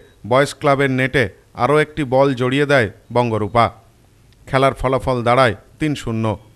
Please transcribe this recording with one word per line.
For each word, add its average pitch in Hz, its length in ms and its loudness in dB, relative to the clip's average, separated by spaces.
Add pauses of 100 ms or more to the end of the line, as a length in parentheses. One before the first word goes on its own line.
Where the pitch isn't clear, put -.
(260)
বয়েজ 135 280 0
ক্লাবের 139 360 0
নেটে 131 380 0 (260)
আরও 147 240 2
একটি 151 260 -2
বল 131 300 2
জড়িয়ে 127 320 -2
দেয় 131 240 2 (220)
বঙ্গরূপা। 113 580 0 (760)
খেলার 135 280 0
ফলাফল 127 480 -2
দাঁড়ায় 120 320 2 (240)
তিন 151 160 -2
শূন্য। 110 440 -4 (180)